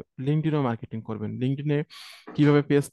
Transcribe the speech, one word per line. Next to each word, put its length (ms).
LinkedIn-এও 420
মার্কেটিং 400
করবেন। 360
LinkedIn-এ 400
কিভাবে 300
পেজ 300